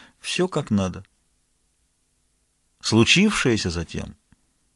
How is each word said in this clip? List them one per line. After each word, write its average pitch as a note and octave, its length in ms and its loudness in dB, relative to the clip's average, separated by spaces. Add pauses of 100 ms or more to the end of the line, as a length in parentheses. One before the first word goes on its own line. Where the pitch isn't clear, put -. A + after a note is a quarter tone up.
(200)
Все - 280 -2
как D#3 220 -4
надо. G2 340 -2 (1800)
Случившееся A#2 920 2
затем E2 460 -8 (600)